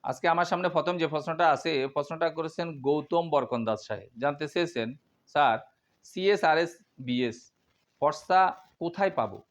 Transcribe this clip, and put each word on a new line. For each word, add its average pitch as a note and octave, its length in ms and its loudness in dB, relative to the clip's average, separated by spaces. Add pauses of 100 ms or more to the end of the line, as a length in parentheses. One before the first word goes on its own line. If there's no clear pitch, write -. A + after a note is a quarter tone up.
আজকে C3+ 240 -2
আমার E3+ 180 4
সামনে F3+ 240 0
প্রথম F3+ 280 0
যে E3 100 0
প্রশ্নটা D#3+ 420 0
আছে, D#3 380 0
প্রশ্নটা D#3+ 420 -2
করেছেন D#3+ 520 -6
গৌতম D3+ 480 0
বরকন্দাজ A#2 500 0
সাহেব। G2+ 400 -12
জানতে C#3+ 280 -2
চেয়েছেন, C#3+ 460 -2 (320)
"স্যার, B2+ 340 2 (440)
সিএসআরএস F3 760 0 (220)
বিএস B2 540 -4 (460)
পর্চা F#3 560 2 (240)
কোথায় F3+ 320 -2
পাবো? A2 400 -4